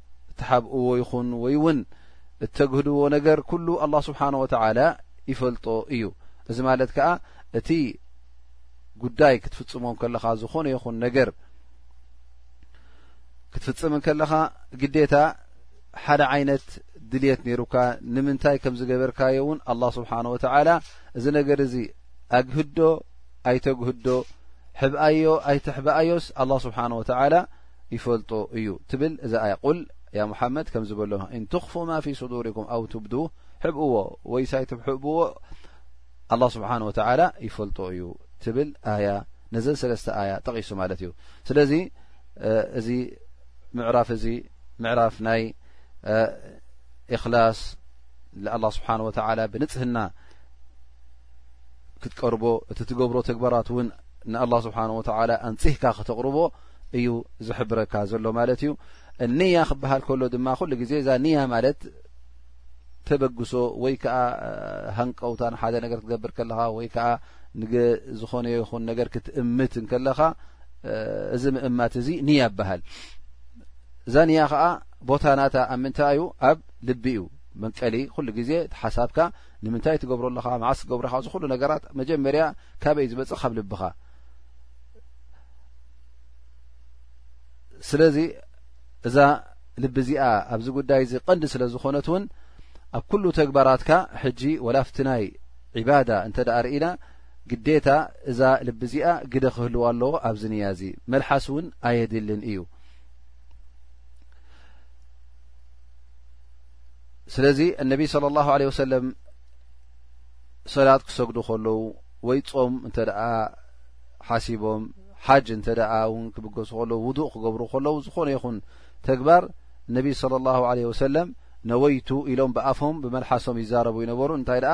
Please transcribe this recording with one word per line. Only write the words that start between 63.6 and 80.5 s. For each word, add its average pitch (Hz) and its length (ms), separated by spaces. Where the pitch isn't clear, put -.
ወይ 117 180
ከዓ፣ 123 220
እ፣ 113 140
ሃንቀውታ 120 580
ንሓደ 117 320
ነገር 117 160
ክትገብር 113 360
ከለኻ 113 260
ወይ 113 160
ከዓ 117 200
ንገ-፣ 113 280
ዝኾነ 120 340
ይኹን 117 360
ነገር 117 240
ክትእምት 123 640
እንከለኻ፣ 127 440
እ፣ 110 120
እዚ 123 200
ምእማት 123 440
እዚ 123 120
ንያ 143 200
ይበሃል። 98 400
እዛ 120 100
ንያ 160 220
ከዓ 147 160
ቦታ 139 240
ናታ 139 260
ኣብ 127 180
ምንታይ 139 320
እዩ? 143 100
ኣብ 143 180
ልቢ 120 260
እዩ። 113 120
መንቀሊ 110 400
ኩሉ 143 240
ግዜ 117 200
ተሓሳብካ - 500
ንምንታይ 117 360
ትገብሮ 123 280
ኣለኻ፣ 123 220